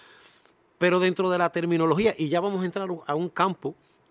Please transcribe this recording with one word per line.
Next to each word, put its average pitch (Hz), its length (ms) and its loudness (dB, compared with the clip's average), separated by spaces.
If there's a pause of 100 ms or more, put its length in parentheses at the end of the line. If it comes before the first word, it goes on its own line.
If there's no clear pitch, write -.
(760)
Pero 180 220 2
dentro 185 300 0
de 175 100 0
la 170 120 2
terminología, 170 640 2
y 151 120 -2
ya 175 100 0
vamos 190 220 -2
a 185 40 -4
entrar 190 220 -6 (200)
a 147 80 -2
un 170 140 -4
campo, 175 460 -2 (360)